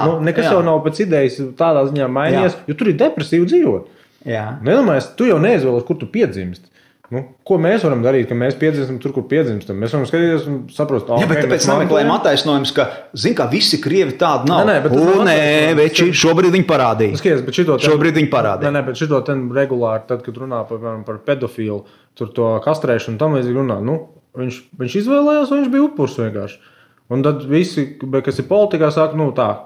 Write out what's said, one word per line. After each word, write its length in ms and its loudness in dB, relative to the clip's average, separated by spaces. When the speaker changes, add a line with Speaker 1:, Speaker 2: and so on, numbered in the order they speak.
Speaker 1:
Nu, 180 0
nekas 240 0
Speaker 2:
jā. 80 2
Speaker 1:
jau 80 4
nav 240 0
pēc 160 -2
idejas 400 0
tādā 360 2
ziņā 240 -2
mainījies, 400 0
Speaker 2:
Jā. 160 -14
Speaker 1:
jo 80 -4
tur 160 0
ir 80 0
depresīvi 480 0
dzīvot. 420 0
Speaker 2:
Jā. 240 -6
Speaker 1:
Nedomājies, 560 2
tu 80 0
jau 160 4
neizvēlies, 440 2
kur 120 -4
tu 80 -10
piedzimst. 640 -4
Nu, 80 -6
ko 180 0
mēs 240 0
varam 160 0
darīt, 240 2
ka 80 -6
mēs 240 -2
piedzimstam 400 -2
tur, 160 -6
kur 160 -4
piedzimstam? 480 -2
Mēs 160 -4
varam 160 -2
skatīties 400 0
un 60 -4
saprast, 360 -2
Speaker 2:
Jā, 140 0
Speaker 1:
ok, 100 2
Speaker 2:
bet 0 -
Speaker 1:
mēs 160 2
Speaker 2:
tāpēc 140 0
Speaker 1:
mantojam. 240 2
Speaker 2:
nemeklējam 320 2
attaisnojumus, 580 0
ka, 120 2
zin 260 -2
kā, 80 0
visi 320 0
Krievi 400 0
tādi 320 0
nav. 160 2
Speaker 1:
Nē, 80 4
nē, 80 4
bet 140 2
tas 20 4
Speaker 2:
O, 80 4
Speaker 1:
nav 240 4
Speaker 2:
nē, 60 4
Speaker 1:
attaisnojums. 420 4
Speaker 2:
veči, 300 4
Speaker 1:
Tas 160 0
Speaker 2:
šobrīd 320 4
viņi 100 4
parādīja. 480 2
Speaker 1:
Nu, 80 -4
skaties, 240 2
bet 140 -4
šito 180 2
ten 80 -2
Speaker 2:
Šobrīd 320 4
viņi 160 2
parādīja. 320 0
Speaker 1:
Nē, 80 0
nē, 140 0
bet 100 -8
šito 240 0
ten 300 -4
regulāri, 560 0
tad, 180 -4
kad 160 -12
runā 240 -6
par, 160 -10
piemēram, 240 -10
par 160 -10
pedofilu, 560 -4
tur 160 -10
to 160 0
kastrēšanu 480 -2
un 80 -4
tam 160 0
līdzīgi 240 -2
runā, 220 -2
nu, 160 -2
viņš, 280 -8
viņš 160 -4
izvēlējās, 560 0
vai 80 0
viņš 100 -2
bija 140 2
upurs 320 -4
vienkārši. 400 -6
Un 120 -2
tad 240 0
visi, 400 0
be-, 260 -2
kas 160 -4
ir 80 -8
politikā, 420 2
saka, 240 0
nu, 160 0
tā, 200 0